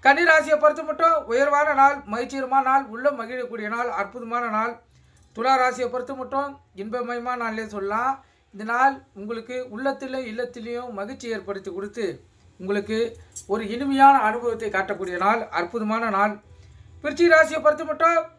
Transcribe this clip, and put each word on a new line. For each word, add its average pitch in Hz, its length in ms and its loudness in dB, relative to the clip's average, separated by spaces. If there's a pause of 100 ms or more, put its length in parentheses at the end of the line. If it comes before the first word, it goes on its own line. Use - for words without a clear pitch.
கன்னி 302 240 6
ராசியை 302 340 6
பொறுத்த 302 260 4
மட்டும் 330 260 2 (160)
உயர்வான 285 380 2 (100)
நாள், 277 160 6 (160)
மகிழ்ச்சிகரமான 262 580 -2
நாள், 269 140 2 (100)
உள்ள 240 120 -6 (140)
மகிழக்கூடிய 226 560 -8
நாள், 240 140 -4 (120)
அற்புதமான 233 440 -6 (120)
நாள். 233 160 -2 (640)
துலா 254 260 0
ராசியை 254 320 0
பொறுத்த 254 280 -6
மட்டும் 277 280 -4 (340)
இன்பமயமான 240 600 -6
நாள்லேயே 220 320 -6
சொல்லலாம். 214 380 -2 (400)
இந்த 208 200 -12
நாள் 262 200 4 (260)
உங்களுக்கு 226 360 -10 (200)
உள்ளத்திலும் 262 560 -4
இல்லத்திலையும் 240 680 -8
மகிழ்ச்சி 220 360 -10
ஏற்படுத்தி 196 420 -8
கொடுத்து 202 280 -8 (560)
உங்களுக்கு 202 380 -2 (540)
ஒரு 226 100 -2 (120)
இனிமையான 277 400 8 (120)
அனுபவத்தை 220 480 -2
காட்டக்கூடிய 190 500 -2
நாள், 226 160 4 (180)
அற்புதமான 214 440 -2 (140)
நாள். 208 160 2 (720)
விருச்சிக 311 300 4
ராசியை 311 320 6
பொறுத்த 302 260 2
மட்டும் 330 300 2 (180)